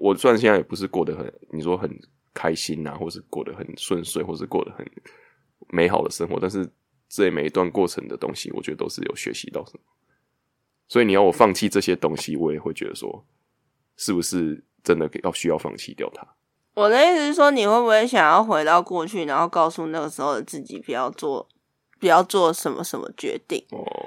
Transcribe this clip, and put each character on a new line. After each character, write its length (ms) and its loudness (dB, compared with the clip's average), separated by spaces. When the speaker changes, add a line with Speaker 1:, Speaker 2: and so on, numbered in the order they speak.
Speaker 1:
我 120 4
虽 160 2
然 80 6
现 140 6
在 60 6
也 60 0
不 120 -12
是 100 -6
过 200 -2
得 100 -4
很， 180 -10
你 120 -10
说 160 -2
很 120 -4
开 200 -2
心 320 -6
啊， 80 -10
或 160 -8
是 200 -14
过 120 -8
得 140 -10
很 100 -12
顺 260 -4
遂， 180 -6
或 140 -6
是 100 -10
过 200 -2
得 80 -16
很 120 -14
美 180 2
好 160 0
的 80 -4
生 160 -6
活， 140 -4
但 100 -2
是 180 -4
这 240 0
每 140 -2
一 40 -4
段 220 0
过 160 0
程 180 -8
的 120 -12
东 180 -8
西， 160 -12
我 100 -10
觉 100 -8
得 40 -8
都 140 -6
是 140 -12
有 120 -6
学 180 -8
习 160 -14
到 160 -8
什 100 -20
么。 40 -20
所 120 4
以 40 6
你 80 4
要 100 8
我 80 6
放 220 6
弃 160 0
这 100 0
些 160 2
东 220 -2
西， 180 -6
我 160 -2
也 80 -6
会 140 -6
觉 160 -10
得 40 -10
说， 320 -12
是 160 -4
不 100 0
是 400 -4
真 160 4
的 100 -2
要 80 -2
需 160 -4
要 100 2
放 200 -8
弃 160 -14
掉 200 -8
它？ 140 -20
Speaker 2:
我 160 4
的 120 6
意 140 6
思 120 0
是 60 0
说， 160 6
你 160 2
会 140 4
不 80 2
会 180 6
想 240 4
要 140 6
回 220 0
到 160 6
过 260 -4
去， 160 -6
然 160 -2
后 80 2
告 220 2
诉 180 -8
那 140 -6
个 80 -6
时 120 -10
候 120 -2
的 80 -4
自 180 -12
己 220 -14
不 100 -10
要 200 -4
做， 360 -6
不 100 -2
要 140 8
做 300 2
什 180 -4
么 140 -6
什 160 -8
么 160 -10
决 320 -8
定？ 240 -6
Speaker 1:
哦。 140 -12